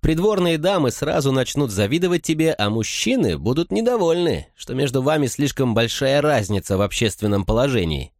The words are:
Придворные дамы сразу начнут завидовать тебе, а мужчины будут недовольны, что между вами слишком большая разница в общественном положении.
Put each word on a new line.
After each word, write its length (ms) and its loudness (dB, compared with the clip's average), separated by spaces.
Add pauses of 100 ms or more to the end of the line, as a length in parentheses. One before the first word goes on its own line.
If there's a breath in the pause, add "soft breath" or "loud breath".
Придворные 560 2
дамы 340 0
сразу 400 -2
начнут 400 0
завидовать 500 0
тебе, 320 0
а 160 0
мужчины 680 0
будут 340 -2
недовольны, 840 0
что 200 -10
между 260 0
вами 240 2
слишком 480 0
большая 480 0
разница 560 0
в 40 2
общественном 640 0
положении. 760 0